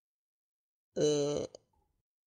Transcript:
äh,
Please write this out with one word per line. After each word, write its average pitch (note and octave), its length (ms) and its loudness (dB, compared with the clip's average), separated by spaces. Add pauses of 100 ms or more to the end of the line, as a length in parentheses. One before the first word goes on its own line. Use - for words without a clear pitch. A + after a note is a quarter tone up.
(960)
äh, D3 500 0 (800)